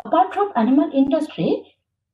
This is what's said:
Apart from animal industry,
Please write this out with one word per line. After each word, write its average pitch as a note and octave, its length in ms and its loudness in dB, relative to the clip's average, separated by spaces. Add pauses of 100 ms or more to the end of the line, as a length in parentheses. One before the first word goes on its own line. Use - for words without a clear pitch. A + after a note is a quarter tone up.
Apart F4 280 0
from G4+ 220 -2
animal C4+ 380 2
industry, C#4+ 800 -2 (380)